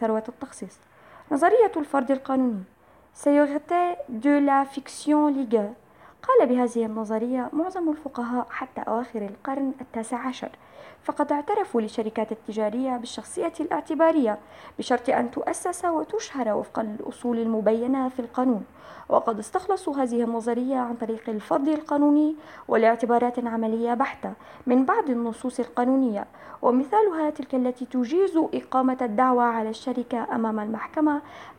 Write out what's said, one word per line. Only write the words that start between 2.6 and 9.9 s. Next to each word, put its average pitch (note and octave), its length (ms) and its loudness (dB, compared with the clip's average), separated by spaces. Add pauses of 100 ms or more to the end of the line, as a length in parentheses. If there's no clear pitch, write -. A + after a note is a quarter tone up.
Sûreté D4 580 2 (260)
de B3+ 260 2 (140)
la C#4 160 4
fiction D4 640 0
légale. A#3+ 480 0 (480)
قال A#4 260 6
بهذه A#3+ 380 2
النظرية A3 680 -4
معظم F4 380 -2
الفقهاء B3 600 -4
حتى - 300 -10
أواخر A3+ 420 -4
القرن C4+ 580 -4
التاسع A#3+ 480 -6